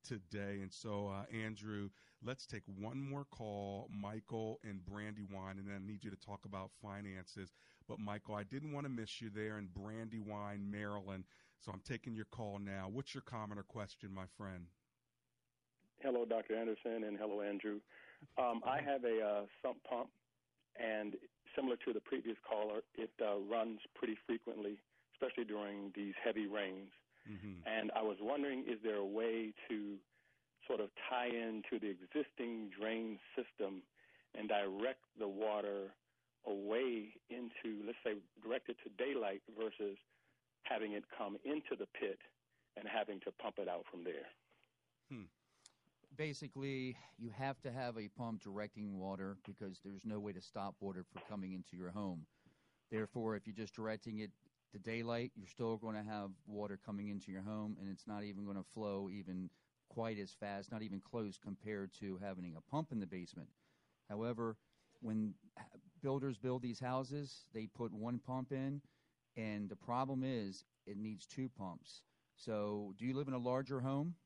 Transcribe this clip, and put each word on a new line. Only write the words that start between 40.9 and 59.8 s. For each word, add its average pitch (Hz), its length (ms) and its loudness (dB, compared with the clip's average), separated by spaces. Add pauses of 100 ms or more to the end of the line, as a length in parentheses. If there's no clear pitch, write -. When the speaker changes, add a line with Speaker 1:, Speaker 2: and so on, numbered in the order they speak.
Speaker 2:
it 104 120 -2 (120)
come 101 280 0
into 143 340 0
the 101 80 0 (100)
pit 98 220 0 (560)
and 104 140 -6
having 101 320 2
to 98 100 -4
pump - 260 -4
it 95 120 0
out 87 200 -2
from 87 140 -8
there? 78 240 -4 (840)
Speaker 3:
Hmm. 117 140 -8 (920)
Basically, 135 800 -2 (200)
you 113 120 -4
have 135 320 0
to 131 100 -4
have 123 260 0
a 104 120 -4
pump 113 340 -2
directing 104 560 -2
water 95 460 -2
because 98 360 -6
there's 98 220 -8
no 107 160 0
way 101 140 -2
to 90 80 -6
stop 98 400 -4
water 92 240 -2
from - 240 -10
coming 92 240 -2
into 92 240 -6
your 90 140 -2
home. 90 340 0 (680)
Therefore, 110 460 2
if 98 100 -6
you're 104 80 -4
just 107 180 -4
directing 110 460 -2
it 104 120 -2 (400)
to 107 80 -8
daylight, 117 560 2
you're 98 120 -10
still 113 300 2
gonna 107 260 -2
have 104 280 -2 (160)
water 104 360 -2
coming 101 260 -2
into 101 220 -4
your 95 120 -2
home, 107 360 0
and 98 120 -2
it's - 160 -8
not 104 160 -2
even 101 200 -4
gonna 98 200 0
flow 98 480 0
even 92 380 -2 (380)